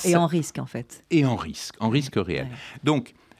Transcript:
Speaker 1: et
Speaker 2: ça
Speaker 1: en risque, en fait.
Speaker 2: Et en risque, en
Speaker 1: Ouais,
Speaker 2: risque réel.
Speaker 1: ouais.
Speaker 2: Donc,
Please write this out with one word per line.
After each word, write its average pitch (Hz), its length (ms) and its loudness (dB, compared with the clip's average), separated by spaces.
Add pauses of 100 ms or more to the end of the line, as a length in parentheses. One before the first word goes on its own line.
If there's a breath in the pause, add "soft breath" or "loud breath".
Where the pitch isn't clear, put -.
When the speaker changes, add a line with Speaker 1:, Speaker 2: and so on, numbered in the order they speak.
Speaker 1:
et 180 60 6
Speaker 2:
ça 170 100 6
Speaker 1:
en 170 60 4
risque, 156 320 -2
en 131 60 -8
fait. - 460 -12
Speaker 2:
Et 151 140 6
en 123 100 2
risque, - 440 -10
en 110 80 0
Speaker 1:
Ouais, 113 60 2
Speaker 2:
risque 139 220 -2
réel. 82 300 -2
Speaker 1:
ouais. - 380 -14
Speaker 2:
Donc, 135 300 2 (260 soft breath)